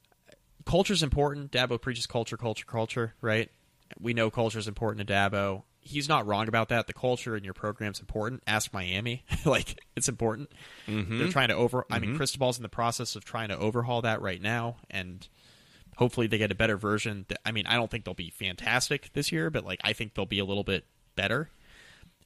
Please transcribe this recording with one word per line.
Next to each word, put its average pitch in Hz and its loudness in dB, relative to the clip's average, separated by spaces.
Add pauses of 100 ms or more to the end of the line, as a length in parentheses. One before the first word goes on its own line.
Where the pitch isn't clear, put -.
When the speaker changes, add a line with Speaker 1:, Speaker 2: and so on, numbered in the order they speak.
(640)
Speaker 1:
culture's 185 4
important. 143 0
Dabo 123 0
preaches 120 -4
culture, 117 -2
culture, 110 -4
culture, 113 -2
right? 110 0 (480)
We 117 -2
know 113 2
culture's 110 0
important 107 -2
to 101 0
Dabo. 98 4 (180)
He's 143 -4
not 135 4
wrong 104 2
about 113 4
that. 117 4
The - -8
culture 123 0
in 98 -6
your 95 -8
program's 104 -4
important. 110 -4
Ask 107 2
Miami. 101 -2 (100)
<laughs> - -2
Like, - 2 (160)
it's 117 0
important. 113 -2 (360)
Speaker 2:
Mm-hmm. 107 -2
Speaker 1:
They're 160 2
trying 135 2
to 104 4
over-, 120 2
I 117 0
mean, 113 -2
Speaker 2:
Mm-hmm. 139 -2
Speaker 1:
Cristobal's 131 0
in 120 -12
the 107 -8
process 117 -2
of 101 -14
trying 113 -6
to 98 -2
overhaul 117 2
that 110 2
right 90 -2
now, 117 -2 (140)
and 92 -8 (680)
hopefully 120 4
they 110 2
get 104 2
a - -4
better 110 2
version. 104 -2
Th-, - -6
I 113 -2
mean, 107 -2
I 113 2
don't 117 2
think 117 -6
they'll 92 -6
be 82 -8
fantastic 110 0
this - -2
year, 160 0
but, 131 -2
like, 92 -6
I 107 0
think 110 -8
they'll 98 -2
be 98 -2
a 98 2
little 98 -2
bit 95 0 (320)
better. 117 0 (760)